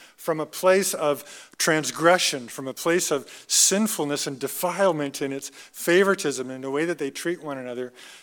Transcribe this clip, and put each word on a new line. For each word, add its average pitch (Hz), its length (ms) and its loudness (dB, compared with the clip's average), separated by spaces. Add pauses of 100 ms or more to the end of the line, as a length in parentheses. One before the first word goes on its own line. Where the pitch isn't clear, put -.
(160)
from 160 260 -4
a 147 40 -4
place 185 480 4
of - 640 -4
transgression, 151 920 2
from 135 180 -10
a 127 60 -8
place 175 360 0
of - 380 -4
sinfulness 165 800 2
and 139 100 -8
defilement 160 840 -2
in 135 100 -4
its 139 180 -10
favoritism 170 1000 0
and 131 100 -12
the 135 80 -8
way 143 140 0
that 170 140 -2
they 139 120 -4
treat 170 320 -6
one 143 160 -8
another, 123 360 -8 (300)